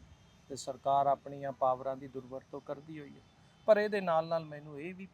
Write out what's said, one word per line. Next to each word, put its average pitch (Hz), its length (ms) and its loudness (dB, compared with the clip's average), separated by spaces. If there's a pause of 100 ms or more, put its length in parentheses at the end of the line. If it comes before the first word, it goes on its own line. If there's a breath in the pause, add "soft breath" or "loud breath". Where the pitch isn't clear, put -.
(480)
ਤੇ 139 80 -10
ਸਰਕਾਰ 139 500 2
ਆਪਣੀਆਂ 139 460 0
ਪਾਵਰਾਂ 131 440 0
ਦੀ 139 120 -14
ਦੁਰਵਰਤੋਂ 131 520 -12
ਕਰਦੀ 151 400 -12
ਹੋਈ 143 100 -16
ਹੈ। 139 100 -20 (460 soft breath)
ਪਰ 214 120 8
ਇਹਦੇ 208 220 0
ਨਾਲ 165 260 4
ਨਾਲ 165 180 -2
ਮੈਨੂੰ 147 360 -12
ਇਹ 180 140 -10
ਵੀ 185 200 -14